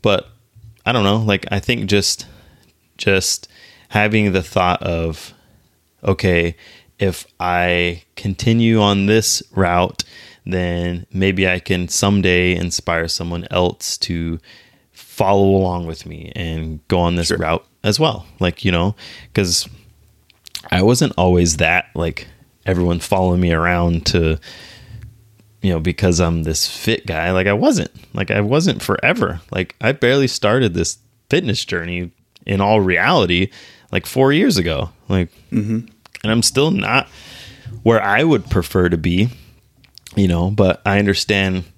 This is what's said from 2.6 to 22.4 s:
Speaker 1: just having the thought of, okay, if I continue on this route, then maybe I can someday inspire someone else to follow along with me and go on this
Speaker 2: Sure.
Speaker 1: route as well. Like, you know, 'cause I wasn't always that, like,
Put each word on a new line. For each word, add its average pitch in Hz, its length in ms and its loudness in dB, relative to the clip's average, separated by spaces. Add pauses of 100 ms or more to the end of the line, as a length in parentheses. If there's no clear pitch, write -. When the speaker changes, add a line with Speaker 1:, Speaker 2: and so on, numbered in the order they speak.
Speaker 1:
just - 500 -2 (400)
having 107 440 2
the 92 100 0
thought 90 400 -2
of, 82 500 -6 (720)
okay, 87 500 0 (440)
if 92 280 -4 (140)
I 87 640 0 (140)
continue 113 640 0
on 101 260 2
this 110 360 2 (100)
route, 90 520 0 (420)
then 87 680 -4
maybe 95 360 2
I 90 100 0
can 90 300 -4
someday 90 680 2
inspire 85 540 -4
someone 85 420 -8
else - 480 -2
to 82 400 -6 (540)
follow 98 640 2
along 87 300 0
with 80 200 -10
me 80 300 -14
and 80 520 -6
go 90 120 2
on 87 160 2
this 85 120 -2
Speaker 2:
Sure. 87 100 0
Speaker 1:
route 82 280 -2 (160)
as 107 160 0
well. 151 280 -2 (120)
Like, 87 260 -2
you 95 60 2
know, 90 240 0 (380)
'cause 90 340 -2 (1040)
I 90 120 2
wasn't 123 340 2
always 87 400 4
that, 85 380 2
like, 82 320 -6 (400)